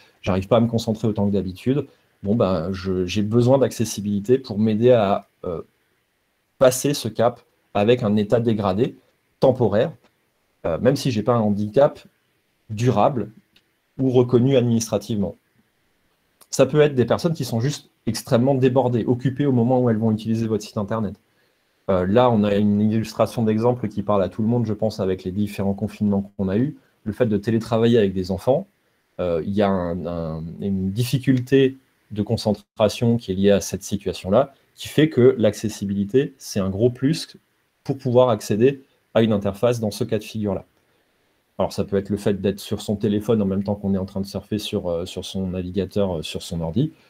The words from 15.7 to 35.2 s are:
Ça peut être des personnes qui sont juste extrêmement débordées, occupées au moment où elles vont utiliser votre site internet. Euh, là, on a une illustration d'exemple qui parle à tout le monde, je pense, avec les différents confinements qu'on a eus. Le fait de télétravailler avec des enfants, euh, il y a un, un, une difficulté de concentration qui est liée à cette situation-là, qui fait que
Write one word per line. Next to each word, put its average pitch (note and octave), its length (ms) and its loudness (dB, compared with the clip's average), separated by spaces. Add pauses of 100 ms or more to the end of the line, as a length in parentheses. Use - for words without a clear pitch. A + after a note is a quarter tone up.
Ça C3+ 160 4
peut D3+ 140 2
être D3 160 4
des B2 80 4
personnes A#2 280 0
qui D3+ 120 -4
sont A#2 160 -2
juste C#3+ 300 -4 (160)
extrêmement B2+ 500 0
débordées, B2 480 2
occupées C#3+ 420 0
au C#3 60 2
moment B2+ 280 2
où B2 80 2
elles A2+ 100 2
vont A2+ 120 0
utiliser A2 380 -2
votre G#2+ 160 -2
site - 140 -8
internet. G2+ 360 -4 (760)
Euh, F#2 180 2
là, A#2+ 200 6
on A2 140 4
a G2+ 140 2
une G#2 240 2
illustration A2 640 0
d'exemple A2 420 0
qui G2+ 160 -6
parle G2 220 0
à F2+ 40 -2
tout A2+ 140 -6
le A2+ 60 0
monde, A#2+ 180 0
je A2 60 -4
pense, G#2+ 260 -4
avec F#2 240 -2
les F#2+ 80 -6
différents G2 440 -4
confinements G2+ 640 -2
qu'on F#2+ 120 -4
a F#2+ 100 0
eus. C#3 180 -2 (280)
Le G#2+ 80 -6
fait B2 140 0
de G#2+ 100 0
télétravailler A2+ 640 2
avec G2+ 140 2
des F#2+ 200 -4
enfants, C3 340 0 (540)
euh, F2 260 0
il G2+ 60 -4
y G#2 100 0
a G2 60 2
un, F2 380 -2
un, E2 360 -6 (180)
une F#2+ 300 -2
difficulté C3 840 0 (340)
de G#2 120 -4
concentration A2 920 0
qui A#2 140 -8
est F#2 60 -2
liée G2 160 4
à F#2+ 80 4
cette - 240 -8
situation-là, G2+ 720 -2 (200)
qui - 120 -16
fait D3+ 220 2
que B2+ 300 6